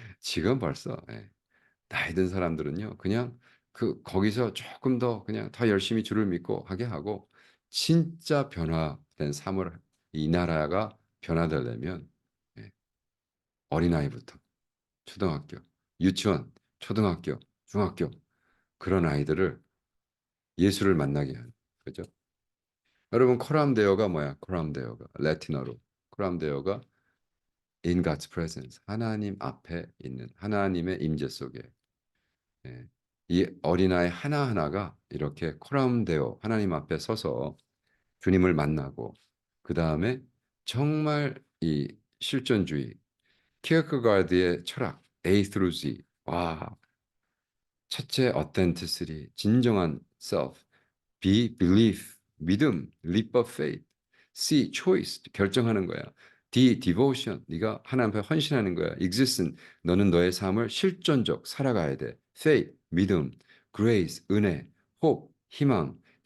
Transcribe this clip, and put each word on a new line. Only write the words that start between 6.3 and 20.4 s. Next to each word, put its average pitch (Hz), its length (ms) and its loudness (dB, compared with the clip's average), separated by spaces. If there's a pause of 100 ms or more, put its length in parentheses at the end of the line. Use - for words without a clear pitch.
하게 95 160 -4
하고 98 440 -8 (420)
진짜 160 800 2
변화된 78 840 -4
삶을, 92 460 -6 (340)
이 78 160 -2
나라가 85 680 0 (240)
변화되려면, 78 880 -4 (500)
예, 107 120 -18 (1000)
어린아이부터 80 680 0 (680)
초등학교, 78 520 -4 (420)
유치원, 90 520 0 (280)
초등학교, 90 580 -2 (280)
중학교 92 440 -4 (680)
그런 87 280 0
아이들을 76 540 0 (960)